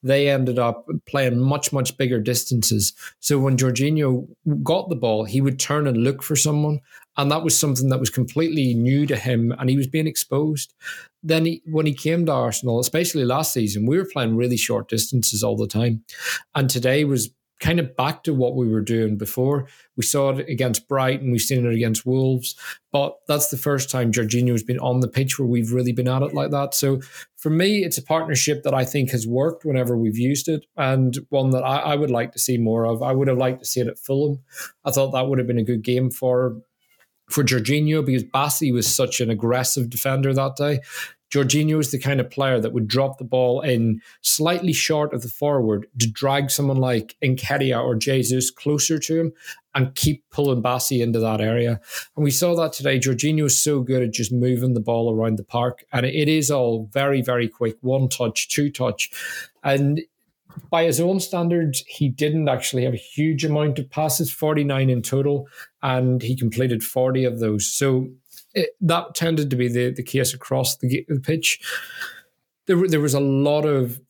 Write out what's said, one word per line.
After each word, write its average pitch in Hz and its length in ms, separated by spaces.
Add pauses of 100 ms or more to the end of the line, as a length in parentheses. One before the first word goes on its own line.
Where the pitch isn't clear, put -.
They 139 260
ended 131 300
up 117 300 (180)
playing 127 340
much, 139 320
much 131 240
bigger 127 240
distances. 113 720 (260)
So - 180
when 135 180
Jorginho 131 720 (360)
got 185 260
the 170 60
ball, 110 300
he 113 160
would 135 180
turn 147 260
and 127 120
look 135 260
for 151 120
someone. 151 460 (360)
And 143 140
that 160 120
was 165 140
something 135 320
that 131 100
was 127 100
completely 139 640
new 127 320
to 139 100
him, 117 420
and 127 120
he 131 80
was 135 100
being 156 200
exposed. 147 680 (480)
Then 160 240
he, 165 220
when 156 180
he 151 80
came 165 320
to 160 60
Arsenal, 120 480
especially 156 440
last 127 300
season, 104 320
we 147 140
were 190 120
playing 113 240
really 123 220
short 110 320
distances 113 540
all 110 120
the 110 120
time. 113 360 (520)
And 139 120
today 131 380
was 131 240 (300)
kind 170 200
of 135 160
back 139 280
to 165 100
what 131 240
we 123 100
were 110 140
doing 110 340
before. 131 520 (280)
We 123 80
saw 135 280
it 135 180
against 123 400
Brighton, 135 420
we've 117 80
seen 123 260
it 120 80
against 113 320
Wolves, 131 500 (360)
but 143 340
that's 147 240
the 135 80
first 135 320
time 120 220
Jorginho's 117 520
been 123 160
on 127 200
the 127 80
pitch 135 320
where 131 80
we've 117 240
really 123 220
been 127 160
at 131 140
it 147 100
like 143 180
that. 143 220
So 135 260 (380)
for - 120
me, 190 360
it's - 120
a 135 60
partnership 156 600
that 135 100
I 131 100
think 131 280
has 117 140
worked 139 380
whenever 127 320
we've 113 220
used 135 320
it, 151 160 (100)
and 131 420 (120)
one 131 220
that 127 120
I, 131 140
I 147 180
would 147 160
like 120 220
to - 60
see 123 180
more 113 280
of. 113 160
I 131 120
would 135 160
have 127 80
liked 127 240
to - 80
see - 100
it 117 80
at - 120
Fulham. 139 400 (440)
I 139 80
thought 135 200
that 131 180
would 135 80
have 120 100
been 120 120
a 110 40
good 110 200
game 123 260
for, 123 480 (720)
for 143 160
Jorginho, 143 600
because 127 200
Bassey 143 480
was 117 200
such 127 280
an 113 80
aggressive 120 600
defender 135 440
that 135 240
day. 143 240 (500)
Jorginho 151 480
is 135 100
the 139 80
kind 135 220
of 127 100
player 135 300
that 120 140
would 113 140
drop 135 300
the 131 60
ball 127 380
in 113 400 (200)
slightly 175 500
short 151 440
of 117 80
the 123 60
forward 117 580 (100)
to 117 100
drag 135 440
someone 139 260
like 123 460
Nketiah 131 600
or 127 120
Jesus 127 560
closer 147 480
to 160 200
him 165 140 (400)
and 131 220
keep - 340
pulling 135 320
Bassey 127 400
into 117 200
that 110 200
area. 117 400 (340)
And 151 80
we 143 60
saw 170 280
that 160 140
today. 135 280
Jorginho 147 460
is 131 120
so 147 240
good 127 220
at 113 100
just 117 180
moving 123 440
the 120 40
ball 117 320
around 110 280
the 101 40
park. 123 480
And 123 140
it 151 240
is 151 220
all 117 420
very, 139 300
very 123 240
quick, 113 340
one 127 280
touch, - 400
two 147 200
touch. 127 400 (540)
And 143 400 (680)
by 165 140
his 147 160
own 185 200
standards, 170 680
he - 220
didn't 151 380
actually 127 360
have 127 100
a 113 40
huge 151 460
amount 151 360
of 131 100
passes, 151 420
forty-nine 143 600
in 123 100
total, 139 460 (340)
and 127 400
he 120 140
completed 120 480
forty 131 400
of 117 160
those. 107 260
So 131 440 (440)
it, 175 160 (120)
that 170 340
tended 160 340
to 131 60
be 123 120
the, 123 220
the 131 140
case 131 280
across 131 460
the, 131 300
the 147 120
pitch. 160 400 (1080)
There, 185 200
there 160 120
was 147 160
a 143 40
lot 143 460
of 131 340 (100)